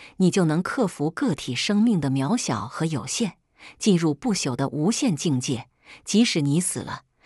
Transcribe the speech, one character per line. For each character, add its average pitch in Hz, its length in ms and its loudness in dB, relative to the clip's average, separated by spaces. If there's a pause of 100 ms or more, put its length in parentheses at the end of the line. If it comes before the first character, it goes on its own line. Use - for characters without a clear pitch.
(160)
你 185 140 4
就 180 160 2
能 156 160 2
克 - 240 0
服 156 240 -2
个 220 240 -2
体 131 200 -6
生 208 280 0
命 220 180 4
的 139 100 0
渺 135 240 0
小 117 320 -4
和 160 200 -6
有 151 200 -4
限， 220 300 -4 (420)
进 208 200 4
入 160 160 2
不 220 200 -2
朽 135 220 -4
的 135 120 -2
无 151 220 0
限 240 240 0
境 139 240 0
界， 127 300 -4 (380)
即 214 180 4
使 185 160 0
你 143 180 2
死 180 200 -2
了， - 240 -10 (240)